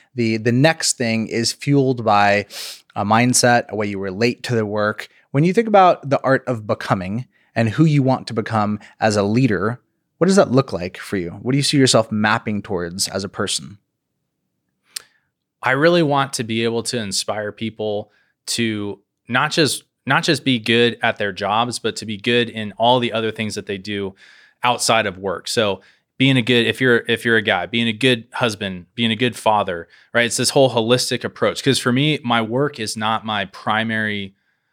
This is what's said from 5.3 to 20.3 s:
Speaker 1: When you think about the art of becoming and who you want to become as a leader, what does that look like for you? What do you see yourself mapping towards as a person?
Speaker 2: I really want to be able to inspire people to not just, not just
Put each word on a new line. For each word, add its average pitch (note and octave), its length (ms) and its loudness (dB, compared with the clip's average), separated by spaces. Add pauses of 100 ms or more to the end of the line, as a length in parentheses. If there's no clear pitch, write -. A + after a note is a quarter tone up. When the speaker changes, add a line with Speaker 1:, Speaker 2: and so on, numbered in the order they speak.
Speaker 1:
When C#3+ 140 2
you F#3 80 2
think A3+ 160 0
about F#3 400 6
the C3+ 140 0
art C3+ 220 2
of A2 220 -4
becoming G#2+ 600 -4 (280)
and A#2 140 2
who D3 160 4
you D3 180 4
want C3 240 0
to - 60 -8
become G#2 460 -2 (200)
as G#2+ 160 2
a G2+ 80 2
leader, G#2+ 560 0 (380)
what E3+ 100 2
does F#3+ 80 4
that D#3+ 160 6
look C3 220 2
like F2 240 -6
for - 180 -8
you? F2 140 -4
What G2+ 240 -4
do C#3 40 2
you C#3+ 60 0
see D3 140 0
yourself B2 340 4
mapping G#2+ 500 0
towards F2+ 460 -6
as G2 160 -6
a G2 60 -8
person? F#2 480 -8 (1900)
Speaker 2:
I B2 80 2
really E3 320 4
want C#3 300 0
to B2+ 100 -4
be A2+ 220 -2
able A#2 180 -2
to B2 140 -6
inspire G#2 560 -4
people G#2+ 580 -6 (360)
to G#2+ 520 -4 (300)
not C3 220 0
just, - 320 0 (220)
not D3+ 180 2
just D3+ 200 0